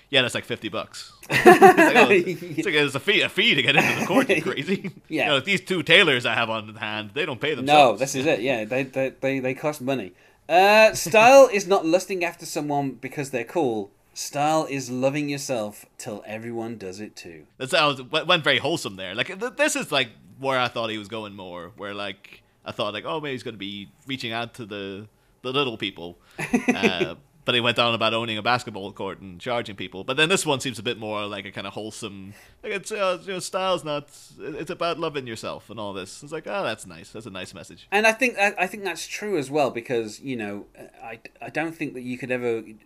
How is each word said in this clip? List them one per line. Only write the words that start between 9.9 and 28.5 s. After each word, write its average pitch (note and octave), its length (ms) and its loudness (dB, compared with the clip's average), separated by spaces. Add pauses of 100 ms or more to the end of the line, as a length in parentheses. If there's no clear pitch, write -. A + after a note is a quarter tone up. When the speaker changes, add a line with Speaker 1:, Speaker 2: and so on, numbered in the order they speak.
Speaker 2:
Uh, G3+ 480 8
style A#3+ 580 10
is F#3+ 140 -2
not F3 180 4
lusting F3+ 380 2
after E3 220 -6
someone C#3+ 480 -2
because C3+ 360 -8
they're A#2+ 140 -2
cool. A#2 480 -2 (240)
Style D3+ 520 0
is B2+ 220 -6
loving C3+ 400 0
yourself B2 560 -4 (140)
till G#2 260 -10
everyone A2+ 520 -8
does F#2+ 220 -10
it G#2 160 -12
too. D#2+ 300 -18 (120)
Speaker 1:
That C3 120 -8
sounds, D3 300 2
w-, C#3 260 -4
went E3+ 180 2
very C#3 140 4
wholesome B2+ 380 -2
there. F#2 180 -8
Like, A#2 140 -2 (120)
th-, B3 180 -6
this D4 180 2
is, B3+ 160 -4
like, C3 180 0 (300)
where C3 200 0
I B2 80 2
thought A#2 220 -4
he A2 80 -6
was G#2 100 -10
going G#2 280 -10
more. F2+ 420 -12
Where, G2+ 160 -10
like, G2+ 480 -10 (240)
I G#2+ 60 -10
thought, G#2 240 -4
like, G#3 100 -8
"Oh, D#3+ 160 -6
maybe C#3+ 120 -6
he's A#2+ 100 -10
gonna A#2 140 -10
be G3+ 320 -10 (180)
reaching B2+ 240 -8
out A#2 240 -6
to A#2 100 -12
the, G2+ 420 -10 (360)
the B2+ 100 -6
little C3 240 0
people." F2 400 -8 (220)
Speaker 2:
<laughs> D3+ 100 -6 (260)
Speaker 1:
Uh, F3+ 400 0 (300)
but B2 100 0
he A#2+ 60 2
went A#2+ 180 2
on A#2 160 2
about A2 180 0
owning A2+ 240 -2
a G#2+ 60 -6
basketball G#2 480 -2